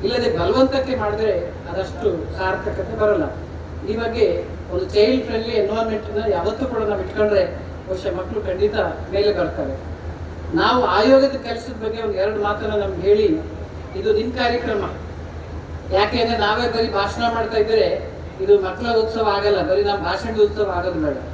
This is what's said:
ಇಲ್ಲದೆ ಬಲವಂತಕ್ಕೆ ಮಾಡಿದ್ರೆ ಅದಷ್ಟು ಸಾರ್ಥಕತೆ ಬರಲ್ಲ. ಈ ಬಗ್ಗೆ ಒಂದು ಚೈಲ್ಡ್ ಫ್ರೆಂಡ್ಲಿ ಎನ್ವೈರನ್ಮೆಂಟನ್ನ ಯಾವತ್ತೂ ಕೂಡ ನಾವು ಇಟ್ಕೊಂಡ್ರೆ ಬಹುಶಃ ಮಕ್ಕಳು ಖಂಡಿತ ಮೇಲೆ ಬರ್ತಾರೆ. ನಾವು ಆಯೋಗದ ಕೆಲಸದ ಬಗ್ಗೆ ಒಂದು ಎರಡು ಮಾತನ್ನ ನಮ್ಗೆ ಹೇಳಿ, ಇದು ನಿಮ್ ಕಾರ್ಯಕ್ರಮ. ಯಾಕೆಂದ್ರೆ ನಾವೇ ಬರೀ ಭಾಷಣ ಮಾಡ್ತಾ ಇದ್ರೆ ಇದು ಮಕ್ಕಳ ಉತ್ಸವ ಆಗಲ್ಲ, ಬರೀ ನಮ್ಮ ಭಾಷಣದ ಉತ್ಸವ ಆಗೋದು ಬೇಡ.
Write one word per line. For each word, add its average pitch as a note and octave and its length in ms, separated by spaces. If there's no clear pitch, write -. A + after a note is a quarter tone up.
ಇಲ್ಲದೆ A#3+ 300
ಬಲವಂತಕ್ಕೆ C4 580
ಮಾಡಿದ್ರೆ G#3+ 380
ಅದಷ್ಟು F3 680
ಸಾರ್ಥಕತೆ F#3+ 600
ಬರಲ್ಲ. G#3+ 240
ಈ A3 80
ಬಗ್ಗೆ A3+ 480
ಒಂದು F#3 120
ಚೈಲ್ಡ್ A3+ 400
ಫ್ರೆಂಡ್ಲಿ A3+ 280
ಎನ್ವೈರನ್ಮೆಂಟನ್ನ G#3+ 800
ಯಾವತ್ತೂ G#3 320
ಕೂಡ A#3 180
ನಾವು G#3 180
ಇಟ್ಕೊಂಡ್ರೆ G3+ 420
ಬಹುಶಃ F#3 300
ಮಕ್ಕಳು G3+ 240
ಖಂಡಿತ G3 340
ಮೇಲೆ G#3 200
ಬರ್ತಾರೆ. D3+ 600
ನಾವು B3 280
ಆಯೋಗದ C4 520
ಕೆಲಸದ A3+ 380
ಬಗ್ಗೆ A3 160
ಒಂದು G#3 120
ಎರಡು G3+ 300
ಮಾತನ್ನ G#3 400
ನಮ್ಗೆ F#3+ 180
ಹೇಳಿ, G#3 260
ಇದು G#3+ 140
ನಿಮ್ A#3 180
ಕಾರ್ಯಕ್ರಮ. A#3+ 520
ಯಾಕೆಂದ್ರೆ A3+ 460
ನಾವೇ G#3+ 360
ಬರೀ A3+ 140
ಭಾಷಣ G3+ 360
ಮಾಡ್ತಾ A3 220
ಇದ್ರೆ G#3+ 280
ಇದು G3+ 200
ಮಕ್ಕಳ A3 360
ಉತ್ಸವ A3 320
ಆಗಲ್ಲ, G3 400
ಬರೀ G3 140
ನಮ್ಮ G3+ 200
ಭಾಷಣದ G3+ 360
ಉತ್ಸವ G#3 360
ಆಗೋದು F3 300
ಬೇಡ. C3+ 120